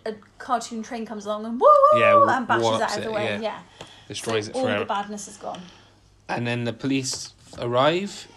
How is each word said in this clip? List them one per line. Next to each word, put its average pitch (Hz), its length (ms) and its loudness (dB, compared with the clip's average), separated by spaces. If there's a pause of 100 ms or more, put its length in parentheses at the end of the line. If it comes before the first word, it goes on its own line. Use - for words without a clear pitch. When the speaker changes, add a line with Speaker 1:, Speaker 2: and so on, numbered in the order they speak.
Speaker 1:
a, 220 60 -6
a 214 40 -8 (240)
cartoon 233 440 -6
train 226 240 -10
comes 214 200 -12
along 214 200 -6
and 233 140 -6
woo, - 60 6 (260)
woo, 605 80 6
Speaker 2:
Yeah, 571 360 6
Speaker 1:
and - 100 -4
bashes 233 180 2
Speaker 2:
wallops 226 180 2 (100)
Speaker 1:
out 214 60 -4
of 214 60 -6
the 226 60 -6
Speaker 2:
it, 220 40 -6
Speaker 1:
way, 208 100 -2
Speaker 2:
yeah. 214 160 -4
Speaker 1:
yeah. - 460 -10 (220)
Speaker 2:
Destroys 110 380 -4
Speaker 1:
So - 40 -12
Speaker 2:
it - 60 -8
Speaker 1:
all 262 80 0
Speaker 2:
forever. 104 160 0
Speaker 1:
the - 60 -2
badness 208 420 -6
is - 80 -20
gone. - 260 -12 (680)
Speaker 2:
And 120 180 -6
then 120 180 -2
the 117 80 -4
police 135 600 -4 (260)
arrive, 151 680 0 (100)